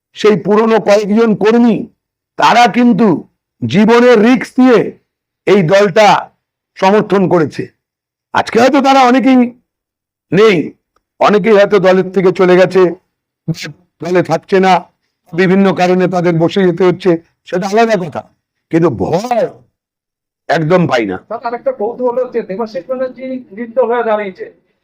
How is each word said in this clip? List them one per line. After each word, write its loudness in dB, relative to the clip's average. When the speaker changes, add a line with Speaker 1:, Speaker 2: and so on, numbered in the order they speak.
Speaker 1:
সেই 0
পুরনো 0
কয়েকজন 0
কর্মী, 0
তারা 2
কিন্তু 0
জীবনের 2
রিস্ক 0
নিয়ে 2
এই 2
দলটা 2
সমর্থন 0
করেছে। -2
আজকে -2
হয়তো 2
তারা 2
অনেকেই 2
নেই, 0
অনেকেই 2
হয়তো 2
দলের 0
থেকে 0
চলে 2
গেছে, 2
দলে 0
থাকছে -2
না, 0
বিভিন্ন 2
কারণে 0
তাদের -2
বসে 0
যেতে 0
হচ্ছে, 0
সেটা -6
আলাদা -2
কথা, -12
কিন্তু 0
ভয় -4
একদম 0
পাই -2
না। -6
Speaker 2:
তার -10
আরেকটা -6
কৌতূহল -6
হচ্ছে, -6
দেবাশিস -10
ব্যানার্জি -10
নির্দল -4
হয়ে -4
দাঁড়িয়েছে, -8